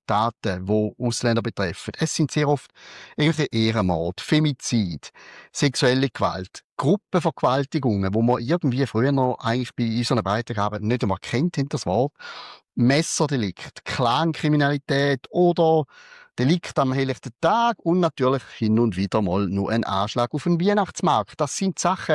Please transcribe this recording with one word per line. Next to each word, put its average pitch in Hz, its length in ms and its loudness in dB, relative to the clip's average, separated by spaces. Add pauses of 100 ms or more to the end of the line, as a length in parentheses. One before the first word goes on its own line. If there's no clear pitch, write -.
Taten, 104 600 -2
wo 107 300 0
Ausländer 117 440 0
betreffen, 101 560 -6
es - 180 -4
sind 151 160 0
sehr 151 160 0
oft 143 240 -2 (440)
irgendwelche 151 360 0
Ehrenmord, 98 720 0
Femizid, 123 880 -2 (400)
sexuelle 131 580 2
Gewalt, 92 540 -6 (140)
Gruppenvergewaltigungen, 135 1400 0
wo 113 80 2
man 117 200 2
irgendwie 135 440 0
früher 120 260 0
noch 127 280 0
eigentlich 120 360 -2
bei 120 100 -2
unseren 117 380 0
Beiträgen 104 640 -2
nicht 120 160 0
einmal 95 180 0
kennt 151 340 -2
hinter 143 220 -4
das - 80 -6
Wort, 113 280 0 (600)
Messerdelikt, 135 1120 0
Clankriminalität 143 1400 0
oder 165 560 2 (520)
Delikt 147 400 0
am 135 160 2
helllichten 131 380 -4 (100)
Tag 226 380 2
und 175 200 0
natürlich 135 440 0 (120)
hin 110 220 2
und 113 180 2
wieder 101 280 0
mal 95 240 0
nur 98 240 -2
ein 113 120 0
Anschlag 113 520 -2
auf 143 80 -4
den 170 180 0
Weihnachtsmarkt. 180 800 0
Das - 160 -4
sind 190 220 -4
Sachen, 180 360 0